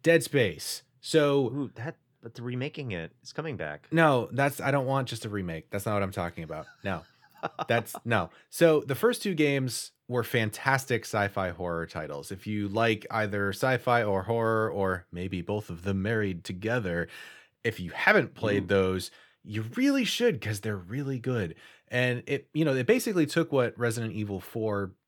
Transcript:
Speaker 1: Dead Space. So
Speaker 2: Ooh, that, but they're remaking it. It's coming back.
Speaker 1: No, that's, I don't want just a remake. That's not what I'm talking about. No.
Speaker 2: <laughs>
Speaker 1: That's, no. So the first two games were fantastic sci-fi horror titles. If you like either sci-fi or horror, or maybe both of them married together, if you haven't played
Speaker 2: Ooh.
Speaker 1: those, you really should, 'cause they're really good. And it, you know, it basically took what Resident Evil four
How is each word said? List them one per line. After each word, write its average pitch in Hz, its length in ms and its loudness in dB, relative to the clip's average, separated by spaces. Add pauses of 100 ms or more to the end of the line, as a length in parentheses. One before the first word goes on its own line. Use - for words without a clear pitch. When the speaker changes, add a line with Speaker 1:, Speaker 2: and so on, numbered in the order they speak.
Speaker 1:
Dead 160 200 8
Space. 107 600 0 (180)
So 143 460 4
Speaker 2:
Ooh, 123 300 -4
that, 135 200 -10 (260)
but 117 120 -16
they're 120 100 -12
remaking 127 480 -6
it. 82 200 -6 (100)
It's - 100 -18
coming 151 240 -6
back. 76 340 -8
Speaker 1:
No, 151 420 4
that's, 139 280 0
I 139 100 0
don't 135 160 0
want 135 220 0
just 110 160 -8
a 117 40 -6
remake. 87 420 -6
That's 101 160 -6
not 107 80 0
what 101 80 2
I'm 95 100 -2
talking 87 320 -6
about. 78 220 -10 (180)
No. 90 180 -4 (320)
Speaker 2:
<laughs> - 320 -8
Speaker 1:
That's, 117 380 0
no. 104 260 2 (200)
So 156 360 6
the 135 80 -2
first 226 260 2
two 196 140 -2
games 139 560 0 (160)
were 120 160 0
fantastic 120 800 0
sci-fi 101 460 0
horror 85 360 -4
titles. 73 440 -10
If 95 160 -12
you 104 220 -2
like 113 420 2
either 101 420 0
sci-fi 120 520 2
or 98 180 2
horror, 110 480 0
or 92 400 -2
maybe 90 320 -4
both 104 260 -4
of 85 140 -10
them 95 200 0
married 101 420 -2
together, 95 640 -2 (560)
if 110 160 -2
you 87 100 -8
haven't 185 440 2
played 101 300 0
Speaker 2:
Ooh. - 40 -8
Speaker 1:
those, 92 420 2 (320)
you 107 200 -6 (120)
really 269 300 2
should, 196 360 0
'cause 107 200 -4
they're 107 160 -2
really 127 420 -6
good. 113 380 -2 (320)
And 123 400 2
it, 139 260 -2
you 156 100 2
know, 139 120 4
it 127 100 2
basically 208 400 4
took 165 240 0
what 123 260 2
Resident 113 360 -2
Evil 101 260 -4
four 101 540 -4 (160)